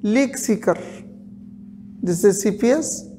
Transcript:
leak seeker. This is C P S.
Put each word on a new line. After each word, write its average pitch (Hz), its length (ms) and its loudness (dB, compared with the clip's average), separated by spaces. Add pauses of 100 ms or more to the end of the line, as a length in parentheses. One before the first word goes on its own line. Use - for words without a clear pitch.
leak 254 360 2
seeker. - 400 0 (1200)
This 175 220 0
is 196 160 8
C 208 120 2
P 233 180 4
S. - 360 0 (120)